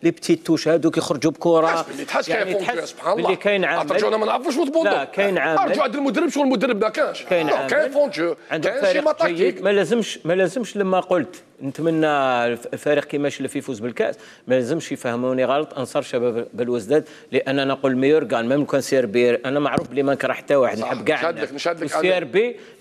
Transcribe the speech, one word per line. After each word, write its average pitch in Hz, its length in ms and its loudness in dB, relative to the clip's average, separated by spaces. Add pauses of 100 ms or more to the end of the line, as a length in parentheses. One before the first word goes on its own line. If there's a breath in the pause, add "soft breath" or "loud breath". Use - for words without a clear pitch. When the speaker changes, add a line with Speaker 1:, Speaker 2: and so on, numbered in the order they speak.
Speaker 1:
لي 170 80 4
بتي 165 260 0
توش 160 320 0
هادو 165 220 4
كيخرجوا 156 420 0
بكرة. 165 340 4
Speaker 2:
تحس 165 220 0
باللي، - 160 -10
تحس - 240 -4
Speaker 1:
يعني 214 160 0
Speaker 2:
كاين 190 200 -2
فونكيو، - 160 -2
Speaker 1:
تحس 151 80 -8
Speaker 2:
سبحان - 240 -4
الله. 170 100 0
Speaker 1:
باللي 185 140 2
كاين 196 280 0
عامل. 156 260 -2
Speaker 2:
أرجعونا 214 260 0
ما 214 100 0
نعرفوش 247 300 -2
نضبطوا. 320 280 2
Speaker 1:
لا، 170 200 2
كاين 190 340 0
عامل. 151 200 2
Speaker 2:
أرجعوا 214 240 2
عند 262 120 0
المدرب، 277 340 0
شغل 285 160 0
المدرب 240 380 2
ما 220 60 2
كانش. 226 340 -2
Speaker 1:
كاين 170 240 2
Speaker 2:
لا، - 100 2
Speaker 1:
عامل. 135 140 -2
Speaker 2:
كاين 277 200 2
فونكيو، 220 460 0 (140)
Speaker 1:
عندهم 165 220 -2
Speaker 2:
كاين 254 120 -2
شي 196 60 4
Speaker 1:
فريق 285 140 0
Speaker 2:
ما 311 80 2
تكتيك. - 220 0
Speaker 1:
جيد. - 280 0
ما 202 80 2
لازمش، 202 540 0
ما 165 80 0
لازمش 190 440 0
لما 185 240 2
قلت 175 420 -2 (200)
نتمنى 156 440 0
الف-، 127 640 2
الفريق 143 320 0
كيما 143 240 -2
شلف 135 280 -6
يفوز 131 220 -6
بالكأس، 120 380 -2 (300 loud breath)
ما 123 80 2
لازمش 131 380 0
يفهموني 127 520 -2
غلط. 147 340 -2
أنصار 135 240 -4
شباب 120 520 -2
بلوزداد، 123 540 -2 (240 loud breath)
لأن 135 260 0
أنا 139 160 0
نقول 131 220 0
ميور 143 280 4
كان، 117 240 -2
ميم 143 160 2
كان 139 160 0
سي 135 180 0
ار 120 80 2
بي، 120 280 4
أنا 135 260 -2
معروف 131 280 0
بلي 131 140 -2
ما 139 100 2
نكره 131 200 -2
حتى - 240 0
واحد، 113 220 2
Speaker 2:
صح، 120 140 -4
Speaker 1:
نحب 120 120 -6
كاع 147 120 0
Speaker 2:
نشهد 156 180 -2
لك، 156 40 -10
Speaker 1:
الناس. 143 140 -6
Speaker 2:
نشهد 165 240 -4
لك 160 60 -6
Speaker 1:
والسي 165 340 0
ار 175 80 -2
بي 208 320 0 (240 loud breath)